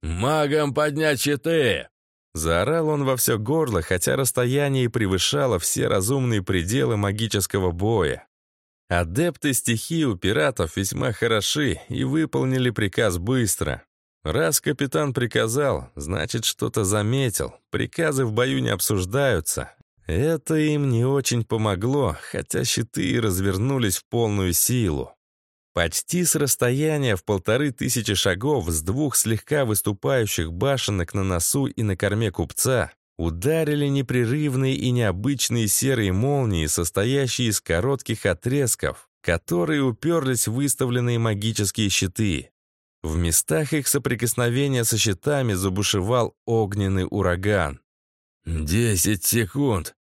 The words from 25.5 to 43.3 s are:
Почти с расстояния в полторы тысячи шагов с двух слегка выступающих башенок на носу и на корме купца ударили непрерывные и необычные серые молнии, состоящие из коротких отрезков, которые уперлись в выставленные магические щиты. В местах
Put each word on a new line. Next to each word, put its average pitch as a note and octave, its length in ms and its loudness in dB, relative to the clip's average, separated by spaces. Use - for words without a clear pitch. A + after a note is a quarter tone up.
Почти F2+ 520 -2
с D3+ 100 2
расстояния C#3 800 0
в F2+ 100 -6
полторы A2 460 0
тысячи A#2+ 440 -2
шагов G2 540 0
с D#2+ 140 -2
двух B2 320 -2
слегка C3 500 0
выступающих G#2+ 880 -2
башенок G#2 640 -2
на G2+ 80 0
носу F#2+ 440 0
и - 180 -4
на G2 120 0
корме G2+ 360 0
купца G#2 580 -2
ударили C#3+ 720 0
непрерывные C3+ 880 0
и - 160 0
необычные A#2 800 0
серые A#2 440 2
молнии, A2 540 2
состоящие A#2+ 840 0
из G2+ 120 0
коротких A2+ 680 -2
отрезков, A2+ 840 -2
которые D3+ 600 0
уперлись C3 640 0
в A2 60 -4
выставленные B2 640 0
магические G#2+ 680 0
щиты. G2 640 0
В D#2+ 140 -2
местах C3+ 560 0